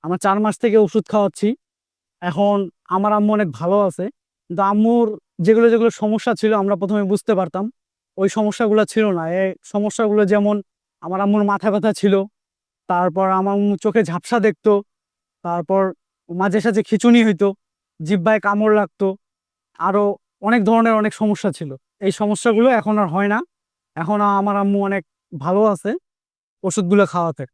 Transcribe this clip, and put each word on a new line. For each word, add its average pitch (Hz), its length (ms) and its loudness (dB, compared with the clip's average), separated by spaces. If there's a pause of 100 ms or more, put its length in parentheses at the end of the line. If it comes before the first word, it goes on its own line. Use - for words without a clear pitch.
আমরা 180 140 -4
চার 196 220 2
মাস 214 180 0
থেকে 220 200 2
ওষুধ 214 300 2
খাওয়াচ্ছি। 208 400 0 (720)
এখন 202 340 0 (280)
আমার 196 280 0
আম্মু 208 200 2
অনেক 208 180 0
ভালো 170 300 -2
আছে, 185 240 -2 (460)
কিন্তু 180 120 -2
আম্মুর 220 440 2 (340)
যেগুলো 220 300 4
যেগুলো 226 200 2
সমস্যা 220 440 -2
ছিল 214 200 0
আমরা 202 220 0
প্রথমে 202 260 -2
বুঝতে 202 320 -2
পারতাম, 180 300 -4 (540)
ওই 190 100 0
সমস্যাগুলো 214 560 0
ছিল 214 260 0
না। 170 200 -2
এই 190 240 -2 (100)
সমস্যাগুলো 208 600 0
যেমন 208 320 2 (460)
আমার 180 180 -6
আম্মুর 202 240 2
মাথা 202 260 -2
ব্যথা 208 220 0
ছিল, 196 220 2 (760)
তারপর 180 420 0
আমার 190 240 0
আম্মু 202 220 0
চোখে 220 260 0
ঝাপসা 180 380 -4
দেখতো, 214 320 0 (720)
তারপর 175 380 -2 (480)
মাঝে 185 300 -2
সাঝে 220 220 0
খিঁচুনি 240 420 4
হইতো, 202 240 0 (520)
জিহ্বায় 196 400 0
কামড় 208 360 0
লাগতো, 196 320 -2 (720)
আরো 202 360 0 (240)
অনেক 226 240 2
ধরনের 226 300 2
অনেক 214 200 0
সমস্যা 208 380 -2
ছিল। 147 180 -12 (300)
এই 190 120 -2
সমস্যাগুলো 220 580 0
এখন 214 280 0
আর 196 100 0
হয় 196 200 -2
না। 214 100 0 (580)
এখন 170 240 -4
আমার 202 360 0
আম্মু 202 280 0
অনেক 196 180 -4 (300)
ভালো 175 320 -2
আছে 208 260 -2 (720)
ওষুধগুলো 190 420 2
খাওয়াতে। 165 480 -6